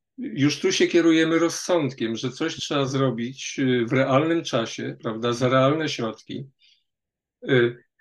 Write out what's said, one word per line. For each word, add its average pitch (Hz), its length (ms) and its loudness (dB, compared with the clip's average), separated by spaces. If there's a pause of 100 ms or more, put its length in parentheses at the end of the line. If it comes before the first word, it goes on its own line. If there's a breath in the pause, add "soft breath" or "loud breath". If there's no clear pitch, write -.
(180)
już 147 420 -2
tu 190 120 0
się 185 160 2
kierujemy 165 520 4
rozsądkiem, 156 760 -2
że 127 160 -6
coś 160 240 -6
trzeba 143 300 -2
zrobić, 131 760 -4
y, 123 260 2
w 117 80 -2
realnym 143 500 2
czasie, 123 580 -4
prawda, 117 320 -4
za 123 160 0
realne 143 400 2
środki, - 560 -8 (1040 soft breath)
y, 123 340 2 (180)